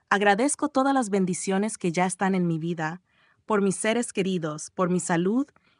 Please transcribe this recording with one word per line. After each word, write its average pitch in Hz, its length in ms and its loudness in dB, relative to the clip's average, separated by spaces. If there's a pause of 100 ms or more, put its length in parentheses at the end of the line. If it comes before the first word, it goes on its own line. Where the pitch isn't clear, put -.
(100)
Agradezco 208 580 2
todas 277 240 2
las 262 160 0
bendiciones 190 720 0
que 175 140 -2
ya 180 120 0
están 190 300 0
en 180 120 2
mi 165 120 0
vida, 165 420 -6 (460)
por 208 160 2
mis 196 140 2
seres 226 360 -2
queridos, 170 600 -4
por 185 160 0
mi 180 100 0
salud 185 460 0 (340)